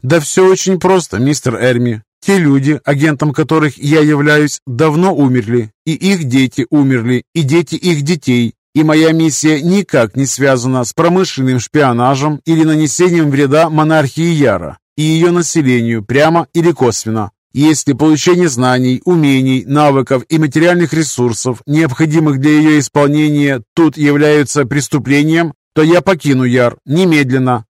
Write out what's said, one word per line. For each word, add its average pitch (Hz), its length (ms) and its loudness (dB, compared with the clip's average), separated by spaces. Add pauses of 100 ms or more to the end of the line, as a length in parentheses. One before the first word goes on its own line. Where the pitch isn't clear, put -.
"Да 156 180 0
все 185 280 0
очень 185 320 0
просто, 180 400 0
мистер 127 360 -2
Эрми. 120 480 -2 (180)
Те 196 180 0
люди, 143 440 0
агентом 147 500 -2
которых 156 440 -2
я 147 220 0
являюсь, 151 640 0
давно 156 500 0
умерли, 123 560 0 (140)
и 160 80 -2
их 185 300 -2
дети 131 460 0
умерли, 127 540 0 (100)
и 165 80 -2
дети 156 340 0
их 165 260 -2
детей. 131 520 -2 (200)
И 156 100 2
моя 156 280 2
миссия 156 500 0
никак 165 540 -2
не 139 100 -2
связана 131 580 -2
с - 100 -10
промышленным 160 680 0
шпионажем 135 880 0
или 160 180 2
нанесением 160 680 0
вреда 147 400 2
монархии 156 540 0
Яра 120 540 0 (180)
и 151 80 -4
ее 160 280 2
населению 127 720 0
прямо 151 500 0
или 170 180 2
косвенно. 110 600 -2 (220)
Если 147 400 0
получение 156 560 2
знаний, 127 540 0
умений, 135 640 0
навыков 135 640 0
и 160 80 0
материальных 160 560 0
ресурсов, 127 720 -4
необходимых 151 720 0
для 151 120 2
ее 151 280 4
исполнения, 143 840 0 (100)
тут 156 240 0
являются 147 680 2
преступлением, 143 880 -2 (200)
то 156 80 0
я 170 200 4
покину 143 420 0
Яр 123 420 0
немедленно". 135 880 0